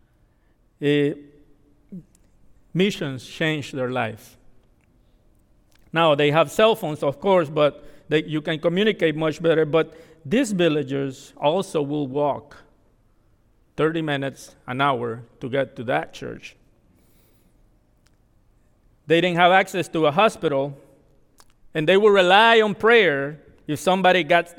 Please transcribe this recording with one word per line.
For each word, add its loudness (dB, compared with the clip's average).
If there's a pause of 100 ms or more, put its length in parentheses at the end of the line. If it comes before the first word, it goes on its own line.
(800)
eh, 0 (1600)
missions -4
changed -6
their -4
life. -8 (1500)
Now, 2
they 2
have 2
cell 2
phones, -6
of -4
course, 2
but 0 (240)
they, 0
you -6
can -6
communicate 0
much -4
better. 2
But -2 (280)
these 0
villagers -2
also -2
will -6
walk -4 (1160)
thirty -2
minutes, -8 (120)
an -6
hour -2 (180)
to -10
get -4
to -12
that -4
church. -16 (2500)
They 2
didn't 0
have 6
access 0
to 0
a 2
hospital, -2 (960)
and -2
they 4
will 6
rely 6
on -2
prayer 2 (260)
if -6
somebody 2
got 0